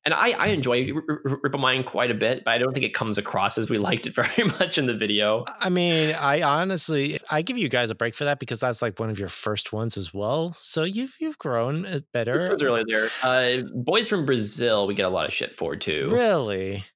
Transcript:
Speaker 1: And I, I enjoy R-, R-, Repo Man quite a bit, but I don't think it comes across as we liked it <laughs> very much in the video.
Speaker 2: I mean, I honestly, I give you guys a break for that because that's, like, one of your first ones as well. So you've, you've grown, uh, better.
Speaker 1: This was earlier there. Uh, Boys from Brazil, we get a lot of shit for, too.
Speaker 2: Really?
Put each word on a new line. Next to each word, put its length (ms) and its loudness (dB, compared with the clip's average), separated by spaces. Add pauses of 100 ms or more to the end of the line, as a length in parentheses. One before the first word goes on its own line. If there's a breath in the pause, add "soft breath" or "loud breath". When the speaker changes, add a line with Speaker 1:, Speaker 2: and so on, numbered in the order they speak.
Speaker 1:
And 80 2
I, 240 2
I 100 2
enjoy 460 2
R-, 320 -4
R-, 180 -2
Repo 160 -2
Man 220 2
quite 300 0
a 20 2
bit, 300 0
but 80 2
I 60 4
don't 140 2
think 140 0
it 80 -4
comes 240 0
across 400 0
as 100 -2
we 80 2
liked 300 0
it 80 -8
<laughs> 0 -
very 340 2 (120)
much 180 0
in 80 2
the 100 0
video. 480 2 (160)
Speaker 2:
I 80 0
mean, 460 2
I 280 2
honestly, 760 0 (100)
I 140 0
give 160 -4
you 100 0
guys 220 2
a 60 -4
break 180 -2
for 100 -6
that 140 0
because 220 -6
that's, 200 0
like, 200 -4
one 100 -2
of 80 -4
your 100 -4
first 440 -4
ones 260 -2
as 160 -8
well. 380 -2
So 320 -4
you've, 340 -6
you've 200 -6
grown, 460 -2
uh, 160 -4 (120)
better. 280 0
Speaker 1:
This 80 -2
was 140 0
earlier 240 2
there. 220 2 (160)
Uh, 380 4 (120)
Boys 340 2
from 160 0
Brazil, 600 2
we 80 -2
get 120 2
a 40 2
lot 160 0
of 60 -4
shit 240 -4
for, 180 -4
too. 340 -2
Speaker 2:
Really? 760 0 (120)